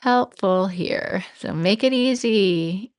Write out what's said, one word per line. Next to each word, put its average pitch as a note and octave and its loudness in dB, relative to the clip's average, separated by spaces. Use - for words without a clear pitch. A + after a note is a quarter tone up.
Helpful A3+ 2
here. F3+ -4
So - -8
make F3+ 0
it C4 4
easy. A3 0